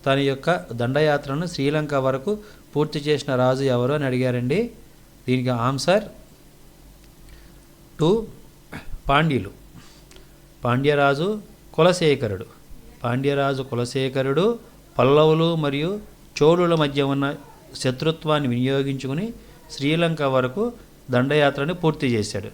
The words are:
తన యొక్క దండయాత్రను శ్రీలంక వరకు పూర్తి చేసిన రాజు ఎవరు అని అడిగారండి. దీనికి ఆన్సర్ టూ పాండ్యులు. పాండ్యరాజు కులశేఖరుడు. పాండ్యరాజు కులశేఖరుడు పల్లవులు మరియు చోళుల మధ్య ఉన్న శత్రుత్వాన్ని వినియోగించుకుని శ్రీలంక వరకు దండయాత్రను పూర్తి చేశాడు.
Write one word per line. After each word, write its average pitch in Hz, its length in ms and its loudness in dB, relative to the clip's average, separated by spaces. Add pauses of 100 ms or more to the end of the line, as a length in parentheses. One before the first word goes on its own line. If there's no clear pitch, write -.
తన 139 140 2
యొక్క 139 540 -2
దండయాత్రను 143 720 0
శ్రీలంక 151 480 -2
వరకు 135 440 -2 (380)
పూర్తి 151 240 -2
చేసిన 139 360 -2
రాజు 131 280 2
ఎవరు 127 300 2
అని 147 120 -2
అడిగారండి. 127 680 -2 (560)
దీనికి 127 220 0
ఆన్సర్ 135 540 0 (2000)
టూ 226 280 2 (840)
పాండ్యులు. 139 400 2 (1120)
పాండ్యరాజు 143 800 2 (320)
కులశేఖరుడు. 147 720 2 (580)
పాండ్యరాజు 135 600 0
కులశేఖరుడు 135 960 -2 (400)
పల్లవులు 156 560 4
మరియు 160 640 -4 (240)
చోళుల 170 320 4
మధ్య 143 260 0
ఉన్న 139 340 0 (400)
శత్రుత్వాన్ని 151 760 -2
వినియోగించుకుని 135 840 -2 (380)
శ్రీలంక 160 500 0
వరకు 135 500 0 (400)
దండయాత్రను 143 640 2
పూర్తి 156 340 0
చేశాడు. 107 460 -4